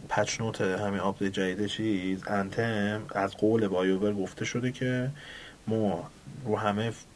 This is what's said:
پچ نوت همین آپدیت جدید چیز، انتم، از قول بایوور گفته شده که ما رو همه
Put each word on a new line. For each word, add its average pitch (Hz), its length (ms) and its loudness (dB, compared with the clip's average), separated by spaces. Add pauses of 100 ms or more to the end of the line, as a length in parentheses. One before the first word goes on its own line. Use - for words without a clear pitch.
پچ - 320 0
نوت 113 200 -2
همین 98 400 0
آپدیت 98 320 0
جدید 95 340 0
چیز، 95 600 0
انتم، 104 760 0 (120)
از 98 220 0
قول 107 320 4
بایوور 95 460 2
گفته 95 300 -4
شده 123 280 -2
که 127 380 -2 (560)
ما 107 440 2 (340)
رو 107 120 2
همه 107 360 0 (240)